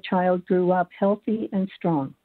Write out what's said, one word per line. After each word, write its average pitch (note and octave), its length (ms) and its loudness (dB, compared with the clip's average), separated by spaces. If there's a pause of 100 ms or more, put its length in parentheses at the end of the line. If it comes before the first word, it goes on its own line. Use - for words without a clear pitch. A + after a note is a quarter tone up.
child F3+ 360 2
grew F3+ 260 2
up F3+ 260 0
healthy G#3 540 -2
and G3 240 -2
strong. C#3+ 380 -2 (120)